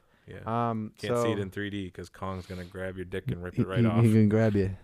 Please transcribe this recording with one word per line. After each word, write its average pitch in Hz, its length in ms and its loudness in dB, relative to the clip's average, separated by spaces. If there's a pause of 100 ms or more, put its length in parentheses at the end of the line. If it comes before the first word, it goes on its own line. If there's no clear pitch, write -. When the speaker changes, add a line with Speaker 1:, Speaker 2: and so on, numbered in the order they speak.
(280)
Speaker 1:
Yeah. 110 420 -4
Speaker 2:
Um, 110 280 -4
Speaker 1:
Can't 120 200 -2
see 117 140 2
it 107 60 -2
Speaker 2:
so 101 40 -2
Speaker 1:
in 98 80 -6
three 101 200 -6
D 98 200 -6
'cause 90 200 -14
Kong's 95 360 -8
gonna 90 200 -12
grab 92 320 -8
your 90 80 -6
dick 92 260 -6
and 87 100 -6
rip 90 140 -8
Speaker 2:
he, 120 60 2
Speaker 1:
it 104 80 0
right 101 100 0
Speaker 2:
he, 113 60 4
Speaker 1:
off. 113 180 4
Speaker 2:
he 110 80 6
can 110 160 6
grab 110 280 4
ya. 98 120 4 (160)